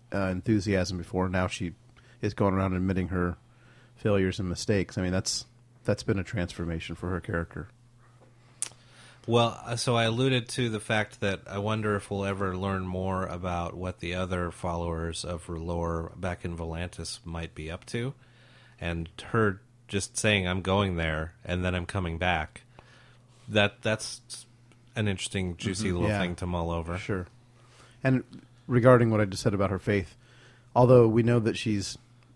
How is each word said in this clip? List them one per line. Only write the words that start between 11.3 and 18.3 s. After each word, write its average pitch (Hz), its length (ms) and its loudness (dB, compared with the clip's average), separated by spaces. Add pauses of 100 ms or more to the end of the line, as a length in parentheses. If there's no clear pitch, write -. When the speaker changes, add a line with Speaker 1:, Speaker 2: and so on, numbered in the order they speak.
Speaker 2:
I 98 80 -6
wonder 107 380 0
if - 160 -6
we'll 98 140 -2
ever 98 300 -2
learn 95 300 -2
more 92 400 -2
about 87 500 -4
what 90 240 -6
the 85 140 -6
other 90 380 -2
followers 85 720 -4
of 85 220 -8
R'hllor 85 720 -4
back 90 260 -6
in 85 100 -6
Volantis 82 720 -8
might 82 300 -8
be 78 160 -8
up - 160 -12
to. 123 260 -6 (640)